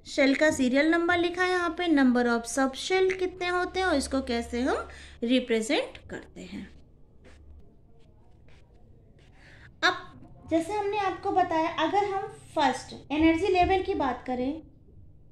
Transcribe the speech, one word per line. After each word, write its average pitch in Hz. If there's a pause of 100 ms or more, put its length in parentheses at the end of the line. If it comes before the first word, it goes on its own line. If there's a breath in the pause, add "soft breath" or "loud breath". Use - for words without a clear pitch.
शेल 269
का 311
सीरियल 269
नंबर 339
लिखा 349
है 359
यहाँ 349
पे, 349
number 254
of 233
subshell 370
कितने 359
होते 359
हैं 381
और 330
इसको 269
कैसे 240
हम 359 (360 loud breath)
रिप्रेजेंट 247 (120)
करते -
हैं। 190 (3250 soft breath)
अब -
जैसे 330
हमने 415
आपको 392
बताया, 339 (120)
अगर 381
हम 392 (280)
फर्स्ट 269 (180)
एनर्जी 330
लेवल 370
की 392
बात 269
करें, 254 (720)